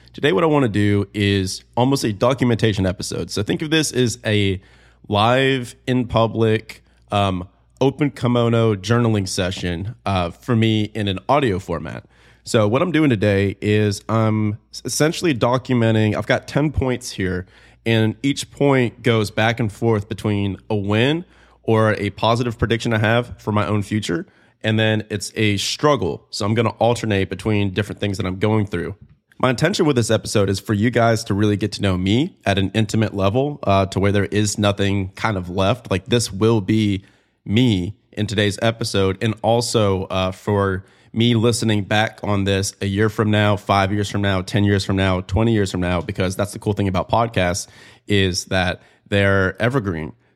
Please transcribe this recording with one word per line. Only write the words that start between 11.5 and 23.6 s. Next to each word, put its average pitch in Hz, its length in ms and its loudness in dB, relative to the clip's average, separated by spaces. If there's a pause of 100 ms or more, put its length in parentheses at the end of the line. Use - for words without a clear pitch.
format. 76 460 -8 (360)
So 107 240 2
what 127 160 0
I'm 185 80 -2
doing 151 200 2
today 98 500 0
is 104 480 0
I'm 107 500 0 (140)
s-, - 120 -16
essentially 156 480 0
documenting, 113 840 2
I've - 100 -4
got - 220 0
ten 147 240 0
points 127 400 -4
here, 90 340 -4 (400)
and 110 340 2
each 139 300 -4
point 131 540 0
goes 110 260 2
back 117 300 0
and 107 120 -2
forth 110 360 -2
between 101 480 -2 (120)
a 110 60 -2
win 113 500 0 (400)
or 110 300 2
a 101 160 -4
positive 117 480 0
prediction 117 340 -2
I 107 60 4
have 117 420 0
for 110 120 -4
my 104 120 0